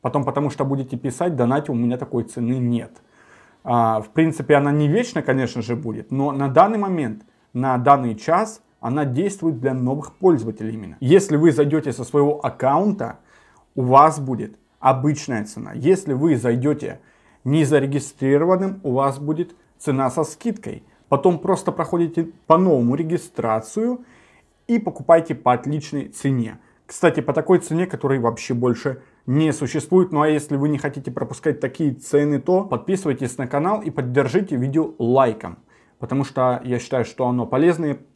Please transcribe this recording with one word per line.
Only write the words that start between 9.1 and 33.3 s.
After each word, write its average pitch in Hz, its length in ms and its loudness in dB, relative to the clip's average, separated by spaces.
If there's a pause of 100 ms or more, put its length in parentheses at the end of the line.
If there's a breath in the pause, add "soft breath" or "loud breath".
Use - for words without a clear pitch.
для 131 140 0
новых 131 400 -4
пользователей 110 640 0
именно. 98 240 -14
Если 151 380 4
вы 156 140 6
зайдете 147 400 2
со 120 120 -8
своего 147 420 2
аккаунта, 143 720 0 (560 soft breath)
у 135 80 -4
вас 143 380 6
будет 120 400 -6 (200)
обычная 131 680 0
цена. 104 280 -14
Если 160 400 2
вы 143 220 2
зайдете 123 640 -2 (460 soft breath)
незарегистрированным, 147 1400 2
у 135 80 -2
вас 135 260 0
будет 151 380 -6 (240 soft breath)
цена 135 320 -2
со 160 120 -2
скидкой. - 600 -8 (260 soft breath)
Потом 170 300 2
просто 185 320 -2
проходите 165 580 -2 (160)
по 165 140 6
новому 135 340 4
регистрацию 165 1080 -4 (640 loud breath)
и 233 100 2
покупаете 165 560 2
по 123 200 2
отличной 143 560 -4
цене. 120 500 -4 (260 soft breath)
Кстати, - 340 2
по 143 140 -4
такой 175 240 2
цене, 165 300 -2
которой 135 320 -2
вообще 120 340 -2
больше 123 480 -2 (240 loud breath)
не 147 260 2
существует. 175 600 0
Ну 151 100 0
а 156 80 4
если 147 260 0
вы 143 140 0
не 147 80 0
хотите 143 320 -6
пропускать 143 500 -4
такие 139 360 -2
цены, 147 440 0
то 185 240 2
подписывайтесь 143 760 -4